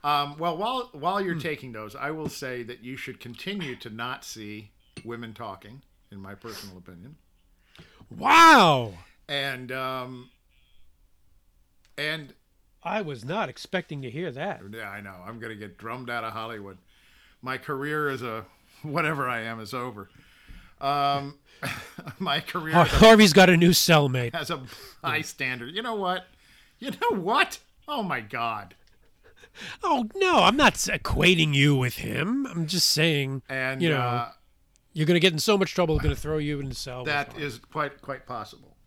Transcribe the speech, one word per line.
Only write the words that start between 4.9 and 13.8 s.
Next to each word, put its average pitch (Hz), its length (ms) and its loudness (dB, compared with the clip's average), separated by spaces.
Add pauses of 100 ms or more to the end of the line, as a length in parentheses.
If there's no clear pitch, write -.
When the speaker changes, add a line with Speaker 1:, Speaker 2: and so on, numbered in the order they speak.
Speaker 1:
women 117 280 -12
talking, 107 500 -16 (280)
in 98 100 -16
my 98 140 -16
personal 101 440 -16
opinion. 92 380 -20 (920)
Speaker 2:
Wow. 208 840 8 (340)
Speaker 1:
And, 135 420 -6
um, 127 600 -8 (1700)
and 151 380 -8 (480)
Speaker 2:
I 196 200 -6
was 139 220 -10
not 170 240 -6
expecting 147 540 -10